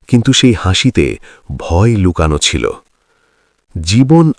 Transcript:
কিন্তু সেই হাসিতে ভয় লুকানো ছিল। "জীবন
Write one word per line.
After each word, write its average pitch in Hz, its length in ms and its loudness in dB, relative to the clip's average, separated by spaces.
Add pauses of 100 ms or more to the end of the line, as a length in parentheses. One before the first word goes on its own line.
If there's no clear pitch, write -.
কিন্তু 123 260 0
সেই 127 200 2
হাসিতে 92 640 -2 (400)
ভয় 104 380 0
লুকানো 85 420 0
ছিল। 57 340 -4 (1080)
"জীবন 131 560 2